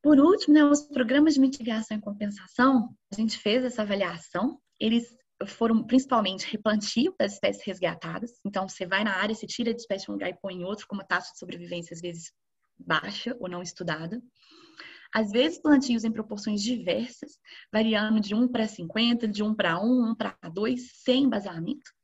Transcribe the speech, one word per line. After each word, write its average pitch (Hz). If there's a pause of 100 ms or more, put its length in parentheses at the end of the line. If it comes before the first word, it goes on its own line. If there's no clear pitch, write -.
Por 285
último, 311
né, 302
os 285
programas 277
de 269
mitigação 226
e 208
compensação, 214 (160)
a 196
gente 220
fez 240
essa 240
avaliação, 196 (180)
eles 233 (320)
foram 226
principalmente 226
replantio 220
das 202
espécies -
resgatadas. 180
Então, 196
você -
vai 190
na 202
área, 214
você 214
tira 233
de -
espécie 196
de 208
um -
lugar 196
e 185
põe 190
em 180
outro, 208
com -
uma 190
taxa 180
de -
sobrevivência, 175
às 165
vezes, 170 (460)
baixa 196
ou 180
não 175
estudada. 175 (920)
Às 220
vezes, 269
plantios 262
em 226
proporções 208
diversas, 220 (340)
variando 214
de 202
um 247
pra 226
cinquenta, 233
de 208
um 214
pra 180
um, 233
um 226
pra 208 (160)
dois, 233 (140)
sem 262
embasamento. 196 (140)